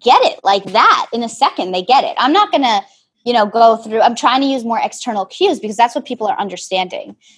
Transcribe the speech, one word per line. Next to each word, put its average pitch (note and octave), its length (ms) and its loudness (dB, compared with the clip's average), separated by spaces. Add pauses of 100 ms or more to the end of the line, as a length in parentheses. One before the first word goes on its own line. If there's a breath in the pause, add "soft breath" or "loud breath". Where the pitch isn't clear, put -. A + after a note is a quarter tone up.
get C4+ 220 4
it - 200 -2
like G3 200 2
that A#3+ 500 2
in A#3 80 -4
a A3+ 80 -6
second. A3 420 -2
They F#3 120 -4
get A#3+ 200 4
it. - 140 -6
I'm C4 160 0
not G4+ 180 2
gonna, A#3+ 300 0 (420 soft breath)
you A#3+ 100 -2
know, G#3+ 120 2
go A3 320 4
through, A3 240 -4
I'm A#3+ 140 2
trying B3+ 260 2
to C#4 60 0
use C4 180 -2
more A3+ 160 -4
external G#3 460 -6
cues F4 320 -2
because G#3 180 -6
that's A#3 160 2
what D4 120 -6
people A#3 200 -8
are G3 140 -2
understanding. F#3 760 -6 (220 soft breath)